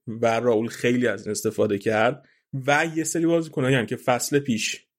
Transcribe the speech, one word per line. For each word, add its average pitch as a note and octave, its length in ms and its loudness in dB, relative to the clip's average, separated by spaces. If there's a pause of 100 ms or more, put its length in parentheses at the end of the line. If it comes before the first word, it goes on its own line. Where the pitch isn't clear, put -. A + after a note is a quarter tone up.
و A2+ 340 0
راول A#2 280 2
خیلی B2 380 0
از G#2 160 -2
این G#2+ 80 -6
استفاده G#2+ 480 0
کرد A2+ 500 0 (380)
و D3 200 4 (100)
یه D#3+ 80 -2
سری E3 220 -2
بازیکنایی D#3 500 0
هم A2+ 100 0
که B2 100 -6
فصل B2+ 420 0
پیش A#2+ 480 -2 (120)